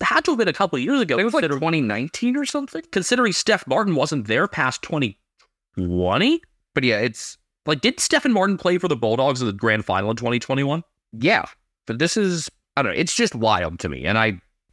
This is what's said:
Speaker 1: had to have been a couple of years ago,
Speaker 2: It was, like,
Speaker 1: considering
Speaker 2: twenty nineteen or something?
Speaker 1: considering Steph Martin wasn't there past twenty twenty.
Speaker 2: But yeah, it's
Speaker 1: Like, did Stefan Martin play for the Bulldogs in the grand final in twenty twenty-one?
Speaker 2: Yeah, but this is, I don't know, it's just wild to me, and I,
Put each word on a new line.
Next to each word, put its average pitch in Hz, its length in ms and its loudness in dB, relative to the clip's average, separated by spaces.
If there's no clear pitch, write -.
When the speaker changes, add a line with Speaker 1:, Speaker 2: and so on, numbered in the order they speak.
Speaker 1:
had - 240 0
to 359 60 2
have 269 80 0
been 214 80 2
a 156 60 2
couple 180 240 0
of 123 60 -2
years 269 160 0
ago, 151 180 0
Speaker 2:
It 185 60 4
was, 220 100 0
like, 247 100 2
Speaker 1:
considering 143 180 -2
Speaker 2:
twenty 160 200 0
nineteen 131 540 -2
or 294 100 -2
something? 285 460 -6
Speaker 1:
considering 208 420 2
Steph - 340 0
Martin 185 260 2
wasn't 139 320 0
there 123 220 2
past 131 340 -2
twenty 139 380 -2
twenty. 95 640 2
Speaker 2:
But 131 100 0
yeah, 113 160 2
it's - 380 -6
Speaker 1:
Like, 151 160 0
did 254 180 2
Stefan 285 340 0
Martin 196 240 2
play 180 220 0
for 180 80 -2
the 156 80 0
Bulldogs 123 460 0
in 120 60 0
the 101 60 -2
grand 107 320 0
final 98 240 0
in 113 80 -2
twenty 120 220 -2
twenty-one? 139 440 -2
Speaker 2:
Yeah, 123 320 0
but 117 140 -4
this 170 180 0
is, 180 320 0
I 139 40 2
don't 104 120 -2
know, 67 60 -2
it's - 160 -2
just 233 200 0
wild 92 440 0
to 87 100 -4
me, 65 160 -6
and 101 120 2
I, 110 240 0